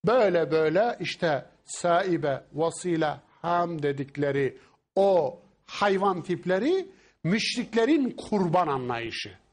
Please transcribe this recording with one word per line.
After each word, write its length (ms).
Böyle 440
böyle 500
işte 500
saibe, 880
vasile, 680
ham 400
dedikleri 760
o 440
hayvan 560
tipleri 640
müşriklerin 880
kurban 560
anlayışı. 720